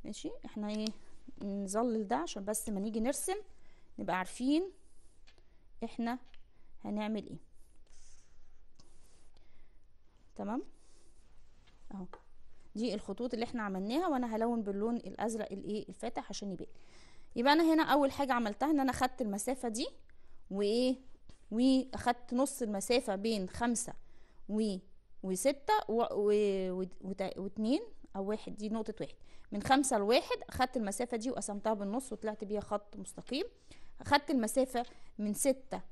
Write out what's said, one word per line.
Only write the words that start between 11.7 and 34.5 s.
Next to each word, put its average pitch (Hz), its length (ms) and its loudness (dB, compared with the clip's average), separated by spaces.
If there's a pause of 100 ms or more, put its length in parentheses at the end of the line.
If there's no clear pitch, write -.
اهو 185 120 -6 (680)
دي 214 200 0
الخطوط 226 400 -4
اللي 226 100 0
احنا 240 180 -4
عملناها، 208 460 0
وانا 247 280 2
هلون 226 260 2
باللون 202 340 0
الازرق 214 560 -4
الايه؟ 196 360 -4
الفاتح - 420 -6
عشان - 220 -6
يبان. 165 140 -8 (680)
يبقى 254 160 8
انا 320 220 8
هنا 311 80 8
اول 277 300 6
حاجه 269 200 0
عملتها 240 380 2
ان 294 100 6
انا 262 120 4
خدت 254 300 2
المسافه 226 460 -2
دي 240 200 -2 (600)
وايه؟ 226 460 4 (540)
واخدت 247 840 4
نص 269 280 2
المسافه 214 540 2
بين 202 320 2
خمسة 240 440 0 (560)
و-، 208 280 2 (460)
وستة 269 520 2 (140)
و-، 233 240 4
و-، 196 720 4 (180)
وت-، 190 340 -4
واتنين 220 440 2 (340)
او 196 80 -2
واحد، 208 320 -4
دي 208 120 -6
نقطه 220 320 -2
واحد، - 140 -6 (380)
من 202 100 -2
خمسة 269 360 6
لواحد 247 380 6 (120)
اخدت - 280 2
المسافه 233 400 0
دي 226 140 -2
وقسمتها 214 440 0
بالنص 208 380 -2
وطلعت 214 320 -4
بيها 202 160 -2
خط 208 360 -4
مستقيم. 240 480 -4 (560)
اخدت 285 300 4
المسافه 254 560 2 (320)